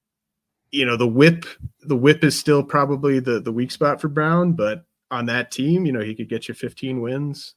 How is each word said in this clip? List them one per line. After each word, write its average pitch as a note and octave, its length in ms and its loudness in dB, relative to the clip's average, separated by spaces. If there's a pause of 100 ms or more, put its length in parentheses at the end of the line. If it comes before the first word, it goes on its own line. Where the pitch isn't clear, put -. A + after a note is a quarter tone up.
(720)
you C#3 160 0
know, A#2 100 0
the A#2+ 100 2
whip, D#3 380 4 (360)
the D3 140 -2
whip D3 280 4
is C#3+ 140 2
still C#3+ 260 2
probably C#3+ 560 0
the, B2 200 0
the A2+ 120 -6
weak A#2+ 180 -4
spot C#3+ 320 -2
for D#3+ 60 -2
Brown, E3 460 2
but E3 320 -4 (260)
on A#2+ 160 -4
that A#2+ 240 -2
team, E3+ 340 0
you C#3 80 0
know, A2+ 80 -2
he A2 120 -6
could A2 140 -8
get A2+ 200 -6
you A#2+ 60 -10
fifteen B2+ 460 -8
wins. C#3 580 -6